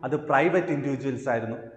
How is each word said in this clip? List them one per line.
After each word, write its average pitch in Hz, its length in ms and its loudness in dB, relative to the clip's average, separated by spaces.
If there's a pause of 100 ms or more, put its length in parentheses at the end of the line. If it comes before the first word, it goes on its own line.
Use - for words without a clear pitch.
അത് 135 120 0
പ്രൈവറ്റ് 165 500 4
ഇൻഡിവിജ്വൽസ് 135 600 -2
ആയിരുന്നു. 117 280 -2 (200)